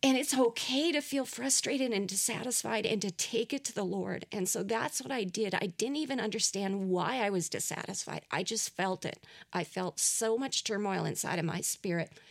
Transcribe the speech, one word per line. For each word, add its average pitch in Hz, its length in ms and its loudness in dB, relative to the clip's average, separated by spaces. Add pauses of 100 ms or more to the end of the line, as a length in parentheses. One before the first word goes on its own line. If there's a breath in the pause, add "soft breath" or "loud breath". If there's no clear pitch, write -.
And 262 140 8
it's 269 180 2
okay 262 540 4
to 294 100 2
feel 277 240 0
frustrated 262 680 2
and 196 160 2
dissatisfied 220 800 0
and 214 160 2
to 202 100 -2
take - 400 -2
it 277 140 -4
to - 80 -6
the 208 100 -2
Lord. 185 480 -2
And 185 160 -2
so 190 160 0
that's 226 360 -2
what 269 120 -6
I 247 100 0
did. 196 320 0
I - 120 0
didn't 233 300 0
even 285 220 -2
understand 196 720 0
why 185 340 2
I 202 60 2
was 180 180 0
dissatisfied. - 800 -4
I 156 140 -2
just - 340 -2
felt 185 280 -2
it. - 200 -6 (280 loud breath)
I 180 100 0
felt 180 380 -4
so 226 360 4
much 262 280 0
turmoil 196 400 0
inside - 340 -2
of 165 60 0
my 170 160 0
spirit. 170 500 -2 (200 loud breath)